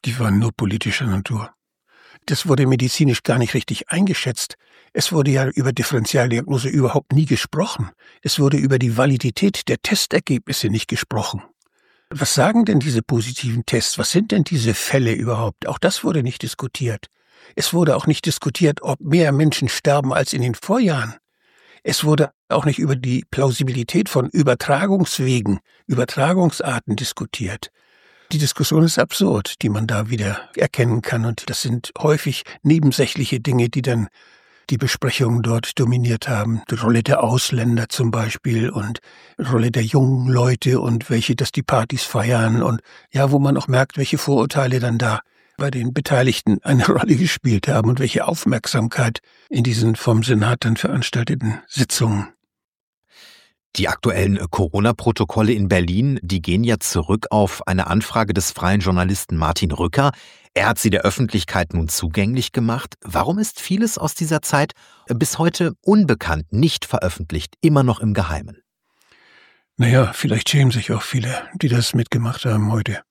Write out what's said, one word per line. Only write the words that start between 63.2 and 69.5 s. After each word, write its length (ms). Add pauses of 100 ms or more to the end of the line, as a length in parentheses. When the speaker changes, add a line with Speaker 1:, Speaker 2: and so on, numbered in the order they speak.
Speaker 2:
ist 220
vieles 360
aus 180
dieser 280
Zeit 300 (340)
bis 320
heute 420
unbekannt, 720
nicht 320
veröffentlicht, 800
immer 200
noch 180
im 120
Geheimen? 460 (1200)